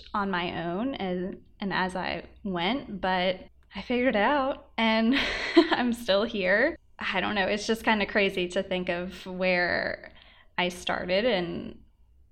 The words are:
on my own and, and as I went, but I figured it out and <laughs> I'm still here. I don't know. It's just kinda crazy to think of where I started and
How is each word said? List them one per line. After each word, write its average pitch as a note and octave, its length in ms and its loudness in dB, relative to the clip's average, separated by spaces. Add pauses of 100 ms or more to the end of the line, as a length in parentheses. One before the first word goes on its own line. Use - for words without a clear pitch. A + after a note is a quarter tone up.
(120)
on G3 180 0
my F3 360 -2
own A3 300 -2
and, F#3 420 -4 (200)
and F#3+ 140 -4
as F#3 240 -2
I - 280 -4 (180)
went, F#3+ 580 -2
but F#3 380 0 (360)
I G3 60 -10
figured B3 340 0
it G3+ 60 4
out C#4 560 2
and A3+ 400 4 (260)
<laughs> - 140 2 (140)
I'm B3 240 0
still G3+ 300 2
here. G#3+ 520 2 (220)
I - 240 -2
don't G#3 120 -2
know. G3 120 2
It's G#3 200 -2
just A3 160 0
kinda G#3+ 220 2
crazy G3 440 2
to F#3+ 140 -2
think F#3 280 -2
of F3+ 360 -6
where F3+ 880 0 (460)
I F3+ 100 2
started F3+ 560 -2
and F3 540 -2 (540)